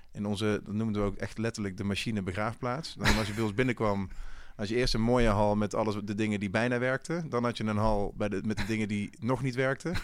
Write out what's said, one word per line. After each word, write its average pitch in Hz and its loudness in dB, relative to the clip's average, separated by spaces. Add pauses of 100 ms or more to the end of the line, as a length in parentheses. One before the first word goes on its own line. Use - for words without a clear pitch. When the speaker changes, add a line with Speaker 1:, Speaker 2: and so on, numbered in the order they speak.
(120)
Speaker 1:
in 104 -6
onze, 104 0
dat - -6
noemden 107 0
we 104 2
ook 95 -2
echt - -8
letterlijk 107 -4
de 101 -6
machine 101 -2
begraafplaats. 110 -4
Dan 104 4
als 107 0
je 107 -6
bij 113 0
ons 107 0
binnenkwam, 107 2 (220)
Speaker 2:
<laughs> - -10
Speaker 1:
als 107 -4
je 113 0
eerst 123 4
een 120 4
mooie 120 6
hal 104 6
met 104 0
alles, 107 2
de 104 -4
dingen 107 0
die 98 -2
bijna 120 0
werkten. 131 -2
Dan 120 0
had 117 -2
je 113 -4
een 107 0
hal 104 2
bij 104 0
de, 101 -2
met 110 0
de 101 -2
dingen 107 0
die 104 -2 (100)
nog 123 -2
niet 131 -2
werkten. 135 -2 (100)